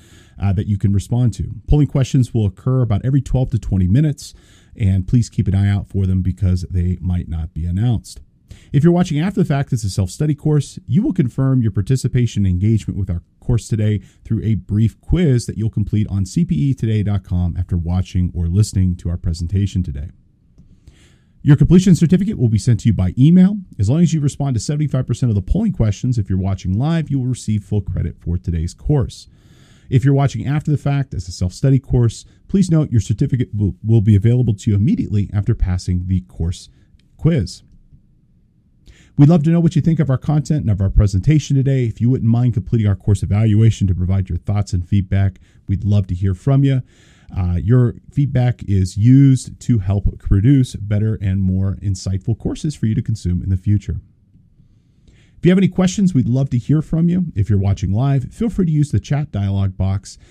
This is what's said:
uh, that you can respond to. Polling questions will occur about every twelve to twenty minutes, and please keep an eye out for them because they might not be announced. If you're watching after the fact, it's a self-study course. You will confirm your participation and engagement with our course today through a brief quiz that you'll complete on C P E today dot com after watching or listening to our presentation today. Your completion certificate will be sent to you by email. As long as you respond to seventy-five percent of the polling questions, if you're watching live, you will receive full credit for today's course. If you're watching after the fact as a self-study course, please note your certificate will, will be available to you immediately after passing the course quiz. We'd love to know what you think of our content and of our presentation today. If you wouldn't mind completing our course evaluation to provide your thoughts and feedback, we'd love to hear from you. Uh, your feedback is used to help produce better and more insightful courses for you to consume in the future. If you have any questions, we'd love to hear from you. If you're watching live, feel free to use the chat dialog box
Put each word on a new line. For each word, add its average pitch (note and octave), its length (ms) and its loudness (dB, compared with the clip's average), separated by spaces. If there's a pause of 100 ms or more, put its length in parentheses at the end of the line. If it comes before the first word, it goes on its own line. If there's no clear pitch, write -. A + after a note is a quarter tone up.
(420)
uh, G2 120 0
that G2 120 -2
you G#2 140 -2
can G2+ 120 0
respond A#2 440 0
to. - 160 -8 (160)
Polling D3 180 4
questions C3+ 480 0
will A2 140 0
occur B2+ 340 -2
about A2 240 -2
every C3+ 160 0
twelve - 300 -2
to G#2 80 -2
twenty F#2 260 -2
minutes, C#3+ 480 0 (420)
and F#2+ 320 0
please A#2 220 0
keep - 180 -4
an F#2 60 -2
eye G2 160 2
out G2+ 160 -2
for F#2+ 220 -4
them F#2 160 0
because F2+ 480 -2
they F2+ 280 -2
might F2+ 300 -4
not D#2+ 240 -8
be E2 140 -6
announced. G#2 540 -4 (500)
If C#3 120 2
you're E3+ 100 6
watching F3 260 0
after G3 200 -4
the F#3 80 2
fact, C#3 260 -2
it's A2 100 -4
a G2+ 60 -2
self-study G#2 460 -2
course. D3+ 520 -2
You E3+ 160 0
will D4+ 100 -2
confirm C3+ 480 0
your A2 100 0
participation A#2+ 720 -2
and F#2 80 2
engagement G2+ 440 0
with F2+ 120 -6
our F2 120 -6 (180)
course - 280 -2
today G#2+ 340 0 (220)
through - 200 -4
a A2 120 0
brief G#2 460 0
quiz D3 440 0
that - 120 -8
you'll G#2+ 120 -2
complete G#2+ 400 -2
on F#2+ 160 -2
C E3+ 200 -2
P F3 100 -2
E C#3 180 0
today A2 300 -2
dot G2+ 200 -2
com F2+ 340 -2
after F2+ 200 -4
watching F2+ 560 -2
or E2+ 140 -4
listening F#2 500 0
to - 120 -6
our F2 80 -4
presentation F2+ 640 -2
today. C#2 260 -8 (1300)
Your D3 140 6
completion F3+ 400 6
certificate F3+ 420 0
will B2 120 2
be G#2+ 80 2
sent A2+ 240 0
to A2+ 80 2
you G#2 40 4
by F2+ 240 -2
email. F#3 400 6 (200)
As G2+ 120 -2
long D3+ 120 2
as D#3 120 2
you D#3+ 80 -2
respond C#3 340 -2
to A2 40 -2
seventy-five C#3+ 460 -4
percent B2 240 -2
of A2 60 0
the G2+ 60 0
polling G3+ 320 0
questions, A#2 440 -2
if G2+ 120 -4
you're F#2+ 100 0
watching F#2+ 380 -2
live, D#3 320 -2
you C#3 100 -2
will B2 80 -4
receive A2 360 -4
full G#2 180 -2
credit F#2 380 -6
for E2+ 180 -4
today's E2+ 360 -4
course. - 540 -4 (600)
If B2+ 140 2
you're C#3 100 4
watching C3+ 340 0
after D3+ 240 -2
the C#3+ 60 0
fact C#3 360 -4
as - 140 -8
a - 40 -12
self-study B2+ 480 0
course, - 460 0 (220)
please F#3+ 240 2
note D#3 200 0
your A#2 100 2
certificate B2+ 520 -2
will, G#2 300 -2
will A2+ 180 4
be G#2 140 4
available A#2 400 2
to - 160 -2
you G2+ 40 2
immediately G2+ 580 0
after G#2 200 -2
passing F2+ 540 -2
the F#2 140 0
course - 480 -8 (480)
quiz. D#3 440 -2 (1600)
We'd C#3+ 120 8
love E3+ 140 4
to D#3 60 2
know E3+ 120 2
what E3 160 2
you C#3 40 0
think D#3+ 200 0
of C3+ 80 0
our C3 80 0
content D3+ 460 -2
and - 60 -2
of G2+ 120 0
our F#2+ 80 2
presentation G#2 640 2
today. C3+ 300 0
If A2 160 -6
you A#2 80 2
wouldn't A#2+ 200 0
mind A#2 240 2
completing G#2+ 320 -2
our G2 120 2
course - 260 0
evaluation G#2 640 2
to F2+ 80 0
provide F2+ 320 -2
your F2 100 -6
thoughts G2+ 360 -4
and F2 120 -2
feedback, G2 540 0 (300)
we'd G2 160 -2
love G2+ 220 2
to - 60 -6
hear F#2+ 200 -2
from C#3 320 2
you. C3+ 160 2 (520)
Uh, F2 300 -2
your A#2+ 320 2 (160)
feedback B2+ 560 0
is F#2+ 300 0
used C3 640 6
to A#2+ 180 0
help G2 400 -2
produce B2 560 2
better G#2 460 -2
and G2 200 -2
more F#2+ 400 0
insightful G2 560 -4
courses - 380 -6
for - 120 -2
you A2 80 0
to - 60 -2
consume F2+ 400 -4
in F#2 100 -4
the G2 40 0
future. G2+ 460 -2 (1400)
If - 120 2
you - 20 6
have F#3 80 4
any F#3 80 2
questions, F#3 480 0
we'd B2 120 2
love C3+ 240 0
to B2+ 60 -2
hear C#3+ 240 0
from D#3+ 260 0
you. F3+ 180 0 (100)
If G2 160 0
you're G2+ 80 2
watching G2 320 -2
live, C3 420 -2
feel A#3 160 -4
free F#3+ 160 -2
to D#3+ 60 0
use D3 180 0
the G#2+ 100 0
chat C#3+ 320 -6
dialog G2 460 -2
box F#2+ 400 -4 (120)